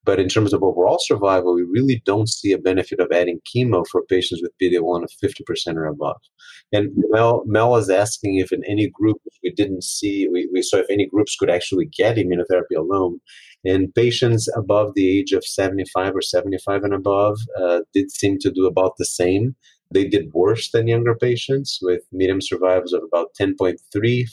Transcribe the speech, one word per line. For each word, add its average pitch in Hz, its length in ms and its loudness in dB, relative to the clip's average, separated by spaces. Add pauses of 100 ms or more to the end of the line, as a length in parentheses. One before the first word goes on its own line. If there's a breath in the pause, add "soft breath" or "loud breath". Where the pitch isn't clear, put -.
But 98 160 2
in 92 100 2
terms 101 240 2
of 98 120 2
overall 92 360 4
survival, 95 540 2
we 87 80 2
really 117 420 0
don't 107 240 0
see - 220 -2
a 90 80 2
benefit 92 400 0
of 87 140 0
adding 87 340 0
chemo 113 400 0
for - 160 -2
patients 90 400 -2
with - 160 -6
P 92 100 2
D 90 80 2
L 85 80 0
one 87 200 -2
of - 160 -12
fifty - 240 -6
percent 82 340 -6
or 80 80 -4
above. 76 300 -6 (560 loud breath)
And 104 180 0 (200)
Mel, 117 360 2
Mel 110 240 2
was 110 180 2
asking 98 500 0
if 92 120 -2
in - 140 -2
any 104 280 -2
groups 107 280 0 (240)
we 87 80 -4
didn't 95 320 -2
see, 101 440 -2
we, 90 240 -2
we 90 100 0
saw 98 160 0
if 92 120 0
any 98 160 0
groups 104 300 -2
could - 140 0
actually 90 360 -2
get 110 300 0
immunotherapy 87 600 0
alone. 90 440 -2 (440 loud breath)
And 92 300 0
patients 117 600 2
above 104 380 0
the 98 260 4
age 98 100 -4
of 95 140 0
seventy-five 95 720 -2
or 90 60 -2
seventy-five 98 600 -2
and 101 120 -2
above, 101 440 0 (220)
uh, 87 220 2 (120)
did 95 160 0
seem 98 300 -2
to 95 100 -2
do 92 160 2
about 92 320 0
the 90 60 -4
same. 98 500 0 (360 soft breath)
They 98 160 2
did 82 280 -2
worse 101 360 0
than 113 160 0
younger 117 280 2
patients, 127 680 -2
with 90 220 -2 (100)
median 95 300 0
survivals 90 500 0
of 87 100 0
about 85 320 -2
ten 98 220 -2
point 90 240 -2 (120)
three 120 400 0